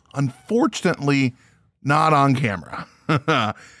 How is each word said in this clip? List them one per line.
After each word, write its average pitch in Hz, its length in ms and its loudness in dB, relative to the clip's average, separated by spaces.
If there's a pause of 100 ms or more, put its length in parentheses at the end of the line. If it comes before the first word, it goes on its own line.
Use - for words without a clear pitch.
(140)
unfortunately, 143 1200 -2 (480)
not 156 300 2
on 139 220 4
camera. 107 520 -6 (220)
<laughs> 131 460 0 (260)